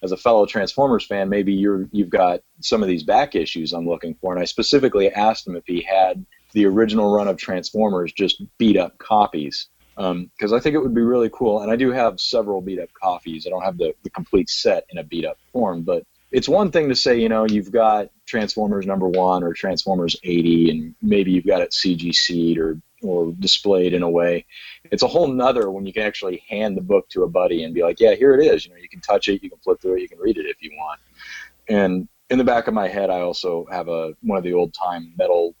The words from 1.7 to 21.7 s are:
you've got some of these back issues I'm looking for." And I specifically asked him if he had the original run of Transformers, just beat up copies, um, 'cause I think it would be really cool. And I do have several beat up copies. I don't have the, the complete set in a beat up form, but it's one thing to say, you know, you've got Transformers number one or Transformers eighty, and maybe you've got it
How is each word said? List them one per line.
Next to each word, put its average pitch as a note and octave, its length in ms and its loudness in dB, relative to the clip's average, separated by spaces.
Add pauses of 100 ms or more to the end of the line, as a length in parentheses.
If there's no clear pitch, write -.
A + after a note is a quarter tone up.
you've G2+ 160 0
got F2+ 320 2 (200)
some A2+ 220 0
of G2 60 0
these F2 140 -2
back A2 320 2
issues E2 400 -4
I'm E2+ 120 -4
looking E2 280 -6
for." F#2 180 -6
And F2+ 80 -4
I F2 60 -2
specifically A2 640 2
asked G#2+ 340 0
him F#2 80 -8
if E2+ 120 -10
he F2 160 -4
had F#2+ 420 0 (300)
the G#2 100 4
original G#2+ 500 4
run G2+ 140 2
of F#2+ 80 0
Transformers, F#2 760 -2
just F#2+ 260 0 (160)
beat G#2 220 4
up F2 180 -2
copies, F2 720 0 (320)
um, F2+ 320 -4 (100)
'cause G#2+ 140 0
I A#2+ 40 4
think D3 160 0
it D#3 60 2
would B2+ 140 -2
be A#2 80 2
really A#2 280 2
cool. G#2+ 300 0
And G#2 100 -4
I A2+ 60 2
do B2+ 140 2
have A#2 320 0
several G#2 400 -2
beat F#2 180 -6
up E2 140 -10
copies. E2+ 520 -6
I F2 40 -8
don't F2+ 120 -6
have F#2 140 -4
the, E2+ 260 -2
the - 80 -10
complete - 380 -2
set - 420 -2
in F2+ 60 -14
a D#2+ 80 -10
beat D#2+ 220 -8
up D2+ 100 -8 (160)
form, F#2+ 300 -2
but E2+ 240 -4 (240)
it's B2+ 180 -2
one F#3 220 2
thing D#3 180 0
to C3 60 2
say, A#2+ 260 2
you A2+ 80 2
know, A2 160 2
you've G#2 260 -2
got G#2+ 380 2 (160)
Transformers G#2 640 -4
number F#2+ 240 0
one F#2 340 2
or E2+ 80 -2
Transformers F2+ 720 -2
eighty, E2+ 460 4
and D#2 320 -6
maybe G2+ 300 2
you've F2+ 140 0
got F#2 140 2
it F2 140 -4